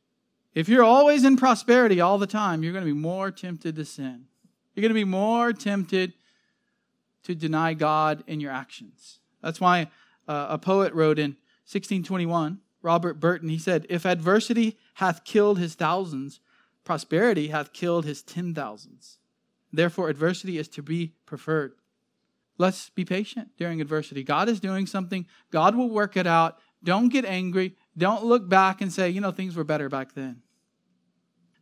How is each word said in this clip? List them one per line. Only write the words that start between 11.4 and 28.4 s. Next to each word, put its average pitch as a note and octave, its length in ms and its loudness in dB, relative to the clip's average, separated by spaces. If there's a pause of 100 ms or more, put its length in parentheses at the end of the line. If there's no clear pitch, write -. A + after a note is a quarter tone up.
sixteen G3 360 -4
twenty-one, E3+ 580 -2 (200)
Robert E3+ 400 0
Burton, E3 300 0
he D#3+ 80 -2
said, F3 320 0
"If F3 160 -2
adversity A3 720 2 (160)
hath F3 300 -2
killed G#3 340 2
his E3+ 160 -4
thousands, D#3 680 -4 (420)
prosperity E3 640 0
hath D3+ 260 -6
killed E3+ 320 -2
his C#3+ 160 -10
ten E3+ 320 -8
thousands. B2 640 -14 (520)
Therefore, E3 380 0
adversity E3+ 480 -2
is D3+ 120 -6
to - 140 -16
be D#3+ 320 -6 (120)
preferred." D3 480 -4 (840)
Let's F#3 340 -2
be F3+ 140 -6
patient G#3 540 -8
during E3+ 220 -6
adversity. D3+ 420 -6
God D#3 260 0
is G#3+ 120 -2
doing F#3+ 260 -4
something. F#3 400 -6 (240)
God E3+ 240 4
will B3 160 0
work G#3 260 -2
it F3+ 100 2
out. E3 320 2 (260)
Don't G3+ 240 2
get B3+ 160 2
angry. F#3 520 -4 (220)
Don't G3+ 260 0
look A#3 240 2